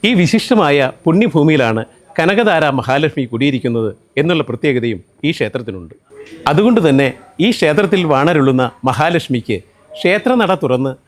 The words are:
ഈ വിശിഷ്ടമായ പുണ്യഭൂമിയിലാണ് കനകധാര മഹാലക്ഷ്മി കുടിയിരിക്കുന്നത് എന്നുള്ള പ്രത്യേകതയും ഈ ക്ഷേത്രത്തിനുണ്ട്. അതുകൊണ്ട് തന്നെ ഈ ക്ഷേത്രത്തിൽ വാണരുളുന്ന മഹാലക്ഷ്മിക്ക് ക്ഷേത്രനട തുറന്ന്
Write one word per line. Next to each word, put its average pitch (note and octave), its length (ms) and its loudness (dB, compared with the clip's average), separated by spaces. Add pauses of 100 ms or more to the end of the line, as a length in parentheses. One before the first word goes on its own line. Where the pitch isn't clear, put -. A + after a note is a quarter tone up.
ഈ - 20 2 (120)
വിശിഷ്ടമായ F3 560 2 (260)
പുണ്യഭൂമിയിലാണ് D#3 760 2 (360)
കനകധാര F#3 460 2 (160)
മഹാലക്ഷ്മി C#3 500 -2
കുടിയിരിക്കുന്നത് A#2 640 -2 (300)
എന്നുള്ള D#3+ 280 0
പ്രത്യേകതയും A#2+ 500 -4 (280)
ഈ - 80 0
ക്ഷേത്രത്തിനുണ്ട്. G#2 580 -8 (560)
അതുകൊണ്ട് G#3+ 380 4
തന്നെ C#3 200 4 (380)
ഈ - 100 4
ക്ഷേത്രത്തിൽ F#3 460 0 (100)
വാണരുളുന്ന C3+ 520 2 (240)
മഹാലക്ഷ്മിക്ക് B2+ 720 -2 (400)
ക്ഷേത്രനട G#3 540 0 (120)
തുറന്ന് C3 280 0 (160)